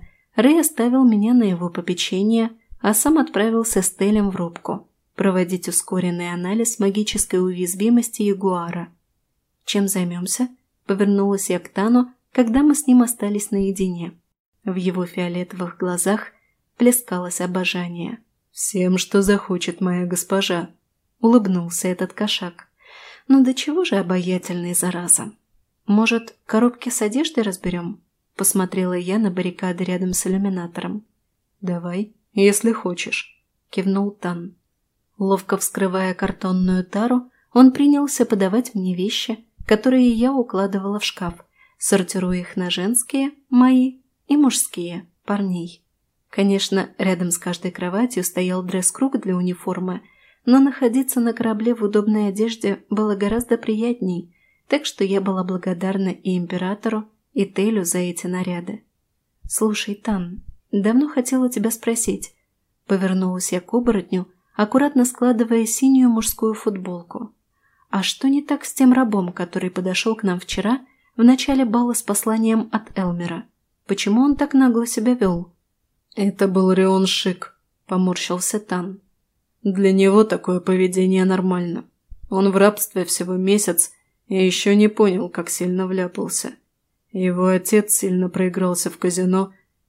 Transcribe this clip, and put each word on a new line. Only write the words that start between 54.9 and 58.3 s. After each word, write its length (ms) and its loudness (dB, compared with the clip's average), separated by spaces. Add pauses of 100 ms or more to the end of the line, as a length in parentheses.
я 160 0
была 240 -4
благодарна 640 -4
и 300 -4
императору, 720 -6 (240)
и 100 0
Телю 400 -2
за 140 -4
эти 280 -6
наряды. 580 -6 (600)